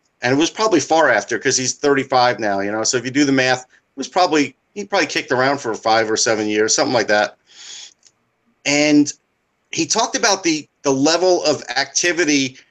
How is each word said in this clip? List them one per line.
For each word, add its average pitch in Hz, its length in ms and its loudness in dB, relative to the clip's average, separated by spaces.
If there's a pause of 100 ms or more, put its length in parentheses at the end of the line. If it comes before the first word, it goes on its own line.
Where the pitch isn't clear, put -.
(220)
and 123 120 0
it - 40 2
was 165 120 2
probably 175 300 2
far 156 300 2
after, 110 280 0
'cause 123 180 -2
he's 127 180 -4
thirty-five 127 640 0
now, 101 220 -2
you 101 120 -4
know, 110 100 -4
so 113 140 -2
if 120 80 -4
you 127 60 -6
do 143 160 0
the 135 60 0
math, 127 320 0
it - 320 -20
was 135 120 -10
probably, 156 480 0 (180)
he 202 120 -10
probably 185 200 0
kicked 151 260 -4
around 131 280 2
for 113 140 -6
five 110 360 0
or 113 60 2
seven 107 300 0
years, 107 280 0
something 135 200 0
like 107 140 0
that. 104 280 0 (1300)
And 147 480 2 (580)
he - 140 -4
talked 220 320 -2
about 226 260 0
the, 156 240 -2 (140)
the 143 120 0
level 170 520 2
of 139 180 0 (140)
activity 143 800 0 (140)